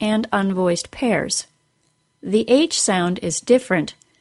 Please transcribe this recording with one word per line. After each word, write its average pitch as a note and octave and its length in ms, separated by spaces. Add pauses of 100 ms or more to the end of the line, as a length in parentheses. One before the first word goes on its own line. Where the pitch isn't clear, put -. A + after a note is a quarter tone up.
and G#3+ 320
unvoiced F#3 580
pairs. - 560 (760)
The A3 260
H D4 320
sound F3+ 380
is - 240
different A#3 500 (280)